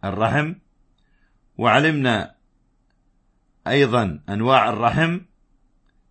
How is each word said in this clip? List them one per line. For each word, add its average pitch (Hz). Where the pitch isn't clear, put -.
الرحم، 113
وعلمنا 123
أيضا 117
أنواع 113
الرحم، 151